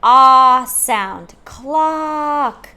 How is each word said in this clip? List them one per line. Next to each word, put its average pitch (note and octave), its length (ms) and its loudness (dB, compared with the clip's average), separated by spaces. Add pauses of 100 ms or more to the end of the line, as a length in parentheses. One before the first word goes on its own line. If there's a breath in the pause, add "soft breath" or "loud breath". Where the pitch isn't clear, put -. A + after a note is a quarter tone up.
ah B3+ 640 4
sound. G3 640 -8 (100)
Clock. D4+ 1300 -6